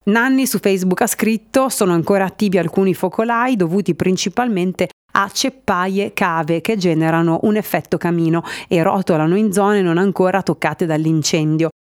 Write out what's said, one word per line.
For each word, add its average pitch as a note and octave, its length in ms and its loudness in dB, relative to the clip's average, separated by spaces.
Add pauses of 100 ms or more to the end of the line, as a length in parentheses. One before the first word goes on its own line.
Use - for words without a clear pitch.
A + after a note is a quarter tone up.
Nanni B3+ 400 2
su A3 140 -2
Facebook F#3 420 0
ha A#3 60 0
scritto: A3+ 640 0
"Sono F#3 240 0
ancora F#3 300 2
attivi F#3+ 360 0
alcuni F3+ 340 0
focolai A#3 640 -2
dovuti F3+ 400 0
principalmente F#3 960 -2 (300)
a G3 140 0
ceppaie G3 800 -2
cave E3 480 0
che A3 160 -2
generano E3 680 2
un G#3+ 120 2
effetto F#3 420 -4
camino E3+ 460 0 (240)
e E3+ 160 2
rotolano F3 520 2
in G#3+ 160 2
zone G3+ 300 2
non E3+ 160 2
ancora F#3 460 0
toccate D#3 420 -2
dall'incendio. D#3 840 0 (140)